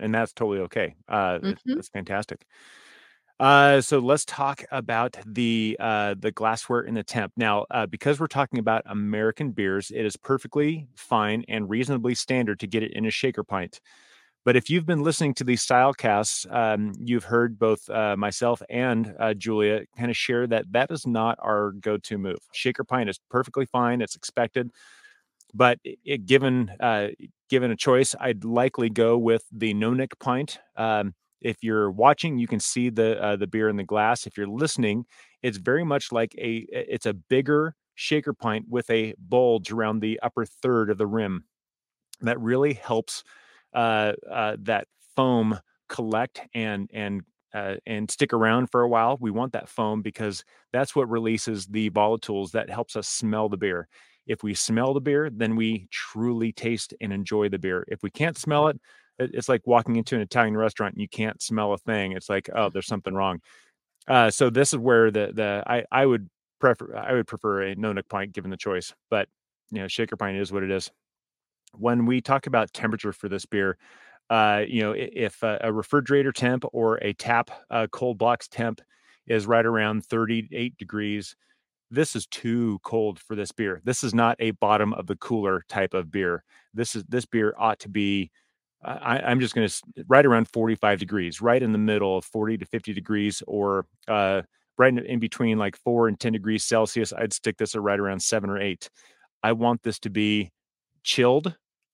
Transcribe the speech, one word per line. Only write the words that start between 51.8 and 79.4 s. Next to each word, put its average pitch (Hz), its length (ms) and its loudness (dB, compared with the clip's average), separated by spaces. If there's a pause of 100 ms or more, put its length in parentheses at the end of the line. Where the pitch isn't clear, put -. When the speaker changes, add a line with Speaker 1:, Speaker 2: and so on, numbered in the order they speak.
Speaker 1:
volatiles 104 640 0
that 107 180 -4
helps 113 260 -8
us 107 120 -6
smell 107 420 -2
the 98 80 -4
beer. 90 300 -2 (360)
If 110 200 -6
we 101 100 -2
smell 120 400 0
the 139 60 -2
beer, 143 300 0
then 113 260 -2
we 110 340 -2
truly 113 640 -4
taste - 480 -6
and 101 120 -6
enjoy 101 360 -2
the 95 100 -4
beer. 90 300 -4
If 104 160 -8
we 98 60 -6
can't 160 280 -4
smell 151 300 2
it, 139 120 -2 (380)
it, 127 160 -4
it's - 140 -4
like 123 180 2
walking 127 300 4
into 113 180 -2
an 113 60 0
Italian 107 360 2
restaurant 107 380 0
and 104 80 -6
you 98 60 -6
can't 110 340 -4
smell 107 300 -2
a 95 60 0
thing. 101 340 -2
It's 92 160 -10
like, 98 260 -2
"Oh, 104 160 2
there's 98 160 -6
something 95 280 -6
wrong." 95 260 -2 (640)
Uh, 120 240 6
so 131 180 4
this 131 240 4
is 143 60 -2
where 117 320 6
the, 104 240 0
the, 104 320 -2
I, 120 240 -2
I 135 160 4
would 113 240 2 (300)
prefer, - 360 2
I 123 180 -4
would 117 120 0
prefer 101 360 -2
a 98 120 -4
no-neck 101 340 -4
pint 98 240 -6
given 95 200 -10
the 90 40 -10
choice, 92 380 -6 (160)
but, 104 180 2 (440)
you 104 80 -6
know, 95 80 -8
shaker - 280 -4
pint 98 220 -4
is 95 140 -6
what 98 100 -2
it 95 80 -2
is. 95 200 -4 (880)
When 117 300 0
we 127 140 2
talk 135 260 0
about 117 260 0
temperature 107 400 -4
for 104 160 -10
this 95 160 -8
beer, 98 320 -2 (540)
uh, 107 380 4
you 113 140 -2
know, 107 100 0
i-, - 200 -6
if - 300 -6
a, 107 200 -2
a 113 100 0
refrigerator 135 580 2
temp 123 420 0
or 113 260 2
a 104 140 -2
tap, 117 380 0 (200)
uh, 113 180 0
cold 123 300 -4
box 117 280 2
temp 117 340 -4 (460)
is 107 200 0